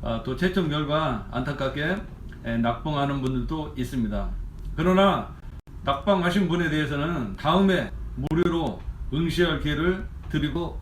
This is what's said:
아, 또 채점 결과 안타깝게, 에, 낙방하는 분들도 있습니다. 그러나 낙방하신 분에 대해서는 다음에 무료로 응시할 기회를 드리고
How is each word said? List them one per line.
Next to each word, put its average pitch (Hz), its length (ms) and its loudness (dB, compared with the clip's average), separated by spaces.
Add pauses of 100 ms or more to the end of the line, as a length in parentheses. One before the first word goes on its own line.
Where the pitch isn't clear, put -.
아, 113 200 -2
또 127 120 -2
채점 180 340 2
결과 147 600 0
안타깝게, 139 680 -2 (480)
에, 117 120 0
낙방하는 139 640 0
분들도 131 540 -2
있습니다. 110 540 -2 (460)
그러나 185 580 4 (500)
낙방하신 175 640 2
분에 165 220 2
대해서는 147 680 0
다음에 175 540 4 (240)
무료로 160 640 2 (340)
응시할 160 480 2
기회를 165 460 0 (220)
드리고 151 520 -2